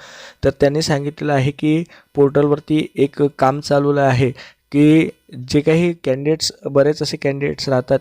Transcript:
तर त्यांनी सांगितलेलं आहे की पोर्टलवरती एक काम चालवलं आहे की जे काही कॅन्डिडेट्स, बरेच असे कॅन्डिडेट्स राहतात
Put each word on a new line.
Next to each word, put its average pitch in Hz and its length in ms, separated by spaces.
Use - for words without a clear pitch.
तर 135 60
त्यांनी 143 320
सांगितलेलं 147 520
आहे 139 180
की 151 320
पोर्टलवरती 147 800
एक 143 260
काम 139 380
चालवलं 143 420
आहे 127 300
की 151 380
जे 147 120
काही 170 320
कॅन्डिडेट्स, 139 480
बरेच 139 300
असे 151 160
कॅन्डिडेट्स 143 520
राहतात 131 320